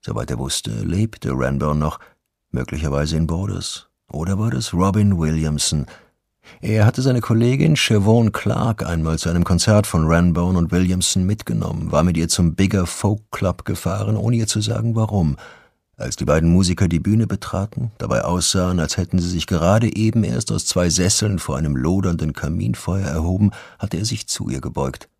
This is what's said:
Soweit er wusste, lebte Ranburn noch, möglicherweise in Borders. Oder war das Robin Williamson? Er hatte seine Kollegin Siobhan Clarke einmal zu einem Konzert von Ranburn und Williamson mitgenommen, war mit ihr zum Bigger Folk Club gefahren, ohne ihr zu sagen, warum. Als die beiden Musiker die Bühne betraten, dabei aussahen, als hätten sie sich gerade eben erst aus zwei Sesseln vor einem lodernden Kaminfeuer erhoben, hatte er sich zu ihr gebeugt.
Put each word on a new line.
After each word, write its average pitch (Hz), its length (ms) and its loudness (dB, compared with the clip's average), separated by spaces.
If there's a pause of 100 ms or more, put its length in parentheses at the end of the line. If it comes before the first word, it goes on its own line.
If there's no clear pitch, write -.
Soweit - 280 -6
er 62 80 -4
wusste, 64 340 -6
lebte 87 640 -4
Ranburn 69 460 0
noch, 76 200 -4 (520)
möglicherweise 73 680 -2
in 80 100 0
Borders. 90 600 -6 (240)
Oder 92 280 -4
war 113 120 -2
das 127 220 -6
Robin 98 460 2
Williamson? 78 640 0 (760)
Er 107 240 4
hatte 110 160 4
seine 127 200 2
Kollegin 131 540 4
Siobhan 110 560 4
Clarke - 560 -2
einmal 82 300 0
zu - 120 -2
einem 87 140 2
Konzert 104 440 4
von 80 180 2
Ranburn 87 500 4
und 85 160 2
Williamson 92 540 2
mitgenommen, - 680 -2
war 73 120 4
mit 87 140 2
ihr 82 120 0
zum 85 260 2
Bigger 95 300 2
Folk 104 360 -2 (100)
Club - 340 -4
gefahren, 104 500 -4
ohne 117 220 0
ihr 113 100 -2
zu 110 140 -2
sagen, 113 340 -2
warum. 101 420 0 (600)
Als - 200 -8
die - 80 -4
beiden 80 260 4
Musiker 90 360 2
die 82 120 2
Bühne 107 260 2
betraten, 104 720 -6
dabei - 260 -2
aussahen, 90 560 0
als 78 180 -2
hätten 92 220 0
sie 87 100 -2
sich 85 180 -4
gerade 95 480 2
eben 110 280 2
erst 107 280 -4
aus - 140 -2
zwei 90 240 2
Sesseln 98 500 0
vor 73 180 -4
einem 73 180 -2
lodernden 80 580 0
Kaminfeuer 87 720 -4
erhoben, 92 440 2 (280)
hatte 104 180 -4
er 87 80 -2
sich - 220 -6
zu - 220 -6
ihr 65 120 -6
gebeugt. - 480 -6 (100)